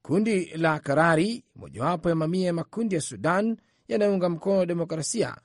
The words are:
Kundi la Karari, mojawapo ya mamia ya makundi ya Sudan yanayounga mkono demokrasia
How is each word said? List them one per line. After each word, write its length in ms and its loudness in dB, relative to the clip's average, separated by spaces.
Kundi 440 2
la 340 0
Karari, 640 2
mojawapo 540 -4
ya 60 2
mamia 320 0
ya 60 0
makundi 420 -4
ya 60 0
Sudan 560 -2
yanayounga 420 2
mkono 360 2
demokrasia 800 -2